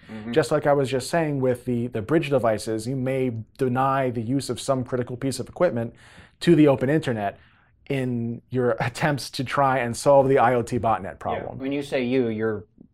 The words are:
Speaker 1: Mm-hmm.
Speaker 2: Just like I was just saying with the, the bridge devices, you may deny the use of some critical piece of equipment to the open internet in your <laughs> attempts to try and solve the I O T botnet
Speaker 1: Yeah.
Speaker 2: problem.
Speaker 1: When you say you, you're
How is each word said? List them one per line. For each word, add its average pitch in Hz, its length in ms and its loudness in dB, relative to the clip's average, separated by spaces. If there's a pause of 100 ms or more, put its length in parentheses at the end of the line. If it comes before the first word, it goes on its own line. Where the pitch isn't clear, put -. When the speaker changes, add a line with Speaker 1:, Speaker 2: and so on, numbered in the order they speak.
(100)
Speaker 1:
Mm-hmm. 110 220 -12
Speaker 2:
Just 147 180 2
like 147 160 2
I 147 60 6
was 139 180 2
just 127 180 -2
saying 151 320 0
with 127 260 0
the, 120 200 -2
the 117 160 -6
bridge 147 260 0
devices, 110 600 0
you 135 80 -4
may 131 340 -2 (280)
deny 131 520 0
the 120 100 -6
use 127 300 -4
of 117 100 -6
some 131 220 -2
critical 123 340 -6
piece 135 220 -6
of 117 100 -8
equipment 120 460 -2 (460)
to 170 160 4
the 151 100 6
open 131 240 2
internet 117 480 -2 (500)
in 123 640 -4
your 123 220 0
<laughs> - 80 -4
attempts 143 500 -2
to - 140 -6
try 135 340 2
and 120 180 -2
solve 139 320 6
the 135 100 6
I 123 160 4
O 120 80 2
T 117 180 -2
botnet 98 240 0
Speaker 1:
Yeah. 85 100 -8
Speaker 2:
problem. - 440 -6
Speaker 1:
When 131 120 -6
you 143 140 -4
say 143 200 -2
you, 123 220 2
you're 110 380 -4 (300)